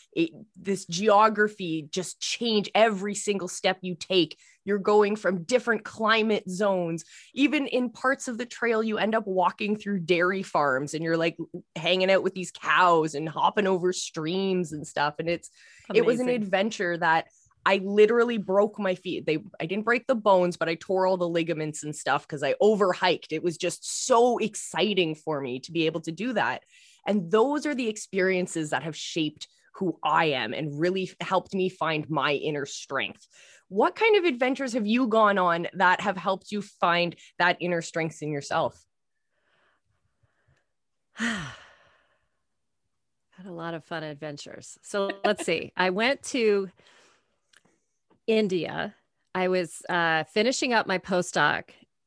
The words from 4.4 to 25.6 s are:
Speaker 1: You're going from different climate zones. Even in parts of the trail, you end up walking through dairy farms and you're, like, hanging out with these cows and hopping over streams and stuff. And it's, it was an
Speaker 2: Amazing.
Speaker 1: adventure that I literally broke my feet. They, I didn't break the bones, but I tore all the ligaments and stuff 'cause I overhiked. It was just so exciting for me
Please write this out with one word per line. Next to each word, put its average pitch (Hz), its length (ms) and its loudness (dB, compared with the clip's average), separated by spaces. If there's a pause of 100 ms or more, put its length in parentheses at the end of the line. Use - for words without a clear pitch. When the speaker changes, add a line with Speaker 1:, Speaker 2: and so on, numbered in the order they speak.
Speaker 1:
You're 202 140 0
going 208 380 4
from 190 260 -2
different 233 420 0
climate 220 640 0
zones. 180 560 -2 (300)
Even 277 320 0
in 247 240 -2
parts 262 360 -4
of 233 120 -8
the 247 60 -6
trail, 233 380 -2
you 220 140 -2
end 208 160 0
up 220 140 -2
walking 190 500 -2
through 202 220 -4
dairy 180 440 2
farms 143 520 0
and 156 80 -4
you're, 165 140 0
like, 165 200 0 (380)
hanging 185 360 2
out 190 120 4
with 190 100 -2
these 185 180 -8
cows 160 640 2
and 156 160 -6
hopping 185 380 0
over 180 260 0
streams 180 800 -4
and 151 160 -10
stuff. 147 320 -2
And 165 100 -4
it's, 170 200 -6 (440)
it 214 120 4
was 233 140 2
an 254 80 -2
Speaker 2:
Amazing. - 20 0
Speaker 1:
adventure 202 680 0
that 165 300 4 (380)
I 196 120 6
literally 214 600 6
broke 202 400 2
my 190 160 0
feet. 180 320 -6
They, 156 120 0 (200)
I - 80 -4
didn't 202 200 -4
break 240 220 0
the 262 80 2
bones, 185 420 4
but 165 100 -2
I 165 80 -2
tore 185 320 0
all 190 80 2
the 175 140 -2
ligaments 165 540 -2
and 151 120 -8
stuff 139 320 -2
'cause 143 160 -8
I 139 180 0
overhiked. 190 720 2
It 156 100 -4
was 170 160 -2
just - 480 -6
so 240 340 4
exciting 180 760 -2
for 151 240 -6
me 131 220 -6